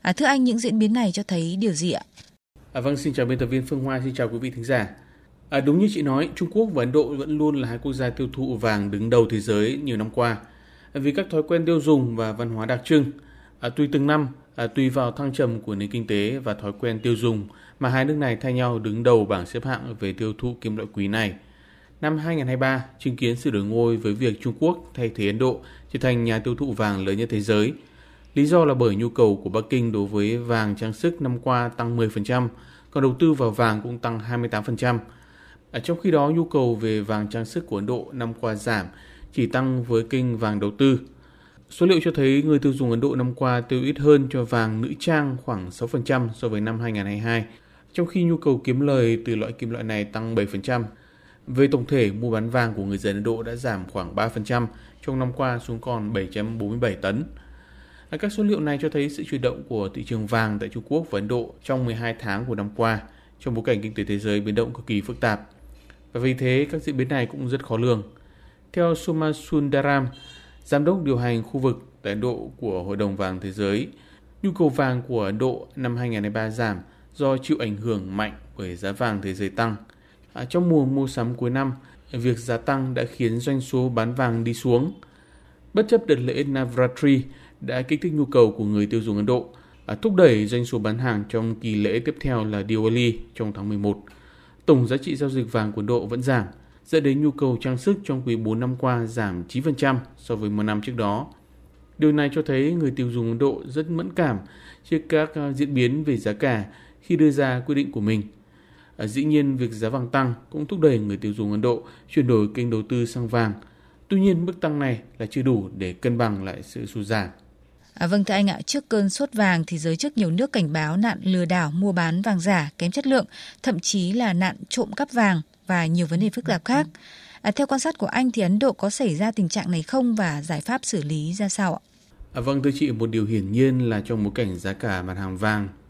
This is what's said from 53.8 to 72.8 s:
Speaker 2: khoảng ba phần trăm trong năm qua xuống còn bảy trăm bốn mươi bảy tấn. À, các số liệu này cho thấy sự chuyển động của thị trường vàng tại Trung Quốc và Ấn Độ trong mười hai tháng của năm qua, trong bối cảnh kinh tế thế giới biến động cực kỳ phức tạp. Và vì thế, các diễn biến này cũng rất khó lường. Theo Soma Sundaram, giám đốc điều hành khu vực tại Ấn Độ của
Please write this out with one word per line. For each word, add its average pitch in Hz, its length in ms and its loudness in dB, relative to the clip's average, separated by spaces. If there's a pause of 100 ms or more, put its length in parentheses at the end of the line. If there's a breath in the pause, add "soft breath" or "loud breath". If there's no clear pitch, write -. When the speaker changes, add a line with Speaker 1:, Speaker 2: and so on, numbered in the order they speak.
Speaker 2:
khoảng 87 240 -8
ba 107 140 0
phần 110 140 -6
trăm 120 240 0 (380 loud breath)
trong 131 140 -2
năm 127 160 -2
qua 127 320 -2
xuống 117 120 -8
còn 113 340 -4
bảy 95 180 -2
trăm 110 260 -4
bốn 101 120 -4
mươi 117 100 -4
bảy 110 160 0
tấn. 104 280 -2 (840 soft breath)
À, 156 80 -8
các 208 140 -2
số 214 120 -2
liệu 202 160 2
này 147 220 0
cho 156 80 0
thấy 143 200 0
sự 143 200 -8
chuyển 135 120 -2
động 123 280 -2
của 101 200 -2
thị - 140 -10
trường 110 240 -4
vàng 110 320 0
tại 110 100 -6
Trung 113 180 -10
Quốc 160 240 0
và 98 80 -2
Ấn 104 80 -4
Độ 120 260 -4 (100)
trong 127 220 -2
mười 113 100 -2
hai 117 240 -4
tháng 110 260 -4
của 120 100 -4
năm 104 200 -4
qua, 113 260 0 (380 loud breath)
trong 123 140 -6
bối 113 120 -4
cảnh 110 160 0
kinh 107 120 -8
tế 104 100 -4
thế 101 160 -2
giới 104 220 0
biến 104 140 -2
động 120 180 0
cực - 140 -14
kỳ 104 140 0
phức 120 180 -10
tạp. 107 220 0 (720 soft breath)
Và 120 80 -4
vì 131 120 2
thế, 131 380 2
các 156 120 -6
diễn 143 140 -4
biến 131 100 0
này 139 180 0
cũng 139 240 -6
rất 135 160 -4
khó 113 120 -2
lường. 117 260 2 (720 soft breath)
Theo 170 220 4
Soma 160 380 0
Sundaram, 139 720 2 (560 loud breath)
giám 147 220 2
đốc 180 180 2
điều 135 140 2
hành 120 260 0
khu 135 160 -6
vực 127 240 0 (180)
tại 104 120 -2
Ấn 107 80 -2
Độ 123 360 -4
của 92 260 -4